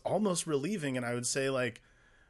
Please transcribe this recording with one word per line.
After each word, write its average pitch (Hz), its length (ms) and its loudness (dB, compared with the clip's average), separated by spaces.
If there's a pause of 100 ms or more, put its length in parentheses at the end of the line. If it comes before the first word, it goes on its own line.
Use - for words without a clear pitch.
almost 180 420 2
relieving. 147 480 0
And 123 100 -2
I 120 100 -2
would 123 100 -2
say, 135 240 0
like, 127 320 -2 (480)